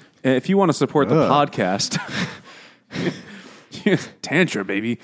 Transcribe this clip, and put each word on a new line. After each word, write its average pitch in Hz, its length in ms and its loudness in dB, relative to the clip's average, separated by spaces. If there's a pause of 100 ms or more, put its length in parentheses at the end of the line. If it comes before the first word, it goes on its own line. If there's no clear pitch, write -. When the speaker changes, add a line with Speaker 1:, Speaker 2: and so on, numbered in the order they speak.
(260)
Speaker 1:
uh, 131 40 4
if 127 180 0
you 190 100 2
wanna 185 140 4
support 139 380 0
the 151 140 4
Speaker 2:
Ugh. 143 260 2
Speaker 1:
podcast, 95 500 -2 (1700)
<laughs> - 500 -2
Tantra, 139 420 0
baby. 107 400 -2